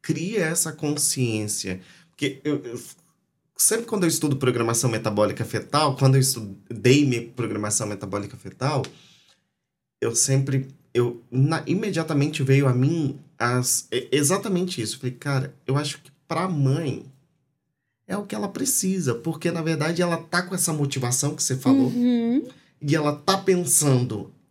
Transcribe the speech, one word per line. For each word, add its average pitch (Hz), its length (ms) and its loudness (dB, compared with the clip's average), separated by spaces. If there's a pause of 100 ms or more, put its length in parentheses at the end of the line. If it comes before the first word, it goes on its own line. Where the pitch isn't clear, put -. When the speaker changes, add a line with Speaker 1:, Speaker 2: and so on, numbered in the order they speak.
Speaker 1:
cria 175 440 -2
essa 160 260 -2
consciência, 113 1080 -2 (300)
porque - 320 -6
eu, 147 200 -2
eu, 120 160 -10 (760)
sempre 226 300 2
quando 202 160 0
eu 170 60 4
estudo 139 280 0
programação 120 540 2
metabólica 110 520 0
fetal, 139 540 0
quando 135 180 6
eu 135 60 6
estudei 117 840 2
me-, 120 160 0
programação 107 680 -4
metabólica 101 500 -8
fetal, 131 460 -2 (1160)
eu 117 160 -2
sempre, 135 520 0 (260)
eu, 120 280 0 (100)
na, 147 340 2
imediatamente 160 760 -2
veio 135 240 4
a 123 60 4
mim 143 460 0 (200)
as, 123 520 0
é, 120 200 -4
exatamente 180 680 0
isso. - 180 -6
Falei, 127 160 -6
"Cara, 139 380 -4 (120)
eu 135 120 0
acho 143 240 -4
que - 100 -20 (160)
pra 170 200 -2
mãe 143 580 0 (1040)
é 190 100 -6
o 202 80 -8
que - 100 -10
ela 208 120 -4
precisa", 185 680 -2
porque, 165 360 -4
na 165 100 -4
verdade, 160 400 0
ela 170 160 0
tá 175 240 -2
com 185 140 -8
essa 170 180 0
motivação 135 640 -2
que - 80 -4
você 131 140 -2
falou, 262 320 4
Speaker 2:
Uhum. 240 540 2 (380)
Speaker 1:
e 147 140 2
ela 147 200 2
tá 190 220 0
pensando 135 960 2 (200)